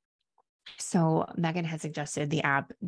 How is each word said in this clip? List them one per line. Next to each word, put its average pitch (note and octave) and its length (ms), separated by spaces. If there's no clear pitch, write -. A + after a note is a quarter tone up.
So D#3+ 480
Megan E3 300
has D#3+ 160
suggested D3 480
the D#3 120
app C#3 300